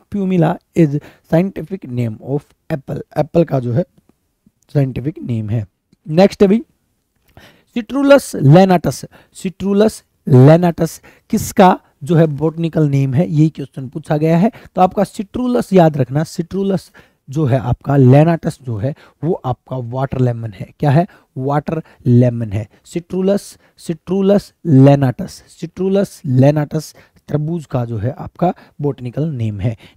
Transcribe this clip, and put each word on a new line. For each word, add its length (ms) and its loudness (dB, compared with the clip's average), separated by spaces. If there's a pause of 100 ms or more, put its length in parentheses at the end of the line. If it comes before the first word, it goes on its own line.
(100)
प्यूमिला 480 -2 (200)
is 120 4 (420)
scientific 520 -4
name 300 -6 (160)
of 100 -4 (320)
apple, 280 -8 (180)
एप्पल 260 0
का 160 -2
जो 120 -4
है 120 -2 (880)
साइंटिफिक 480 -4
नेम 280 -6
है। 160 -4 (420)
नेक्स्ट 340 0
है 60 6
भाई 100 2 (1160)
सिट्रुलस 640 0
लेनाटस, 680 4 (280)
सिट्रुलस 720 -2 (240)
लेनाटस 760 4 (280)
किसका 500 2 (240)
जो 100 -2
है 120 4
बॉटनिकल 640 -2
नेम 260 0
है, 160 0
यही 180 2
क्वेश्चन 400 -12
पूछा 280 -6
गया 220 0
है। 140 2 (220)
तो 80 0
आपका 220 0
सिट्रुलस 680 -6
याद 240 4
रखना, 280 -4
सिट्रुलस 680 -6 (380)
जो 140 -4
है 140 0
आपका 380 -4
लेनाटस 680 4
जो 140 -8
है 180 -6 (300)
वो 80 -2
आपका 440 -8
वाटर 420 -6
लेमन 320 -4
है। 180 -14 (100)
क्या 120 0
है? 160 2 (320)
वाटर 440 -4 (240)
लेमन 460 2
है। 160 -6 (160)
सिट्रुलस, 760 -6 (180)
सिट्रुलस 800 -2 (120)
लेनाटस, 840 4
सिट्रुलस 800 -4
लेनाटस 680 0 (340)
तरबूज 380 -6
का 180 -6
जो 140 -8
है 200 -4
आपका 360 -4 (260)
बॉटनिकल 480 -6
नेम 320 -6
है। 160 -4 (200)